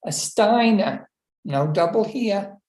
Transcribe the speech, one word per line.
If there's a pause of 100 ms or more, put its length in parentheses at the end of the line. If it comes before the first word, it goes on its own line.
A
steiner, (340)
no
double
here (120)